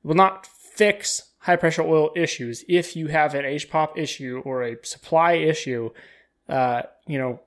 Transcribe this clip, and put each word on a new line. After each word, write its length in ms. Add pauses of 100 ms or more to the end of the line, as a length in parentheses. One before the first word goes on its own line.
will 120
not 320
fix 920
high 180
pressure 260
oil 320
issues. 540
If 260
you 120
have 280
an 120
H 240
pop 280
issue 460
or 180
a 200
supply 500
issue, 580 (580)
uh, 340 (240)
you 120
know 280